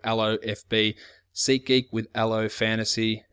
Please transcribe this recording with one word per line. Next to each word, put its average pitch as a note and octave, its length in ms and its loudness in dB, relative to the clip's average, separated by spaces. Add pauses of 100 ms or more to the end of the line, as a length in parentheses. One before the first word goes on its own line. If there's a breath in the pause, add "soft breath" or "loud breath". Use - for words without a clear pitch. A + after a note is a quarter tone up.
L A2+ 160 0
O A2 240 2
F - 240 -8
B, G#2+ 260 2 (400 loud breath)
SeatGeek C3 560 2
with A2 240 -2
Aloe A2 340 0
Fantasy, A2 840 -2